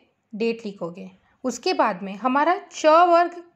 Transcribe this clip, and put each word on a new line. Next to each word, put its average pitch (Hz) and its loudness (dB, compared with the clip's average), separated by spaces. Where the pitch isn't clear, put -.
डेट 226 -4
लिखोगे। 190 -12
उसके 254 -4
बाद 220 -2
में 196 -12
हमारा 277 0
च - -4
वर्ग 339 4